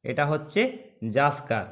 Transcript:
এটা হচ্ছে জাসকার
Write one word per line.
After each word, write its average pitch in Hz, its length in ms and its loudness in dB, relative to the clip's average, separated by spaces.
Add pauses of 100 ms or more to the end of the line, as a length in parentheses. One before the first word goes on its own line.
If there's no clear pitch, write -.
এটা 131 200 0
হচ্ছে 151 360 0 (540)
জাসকার 135 560 2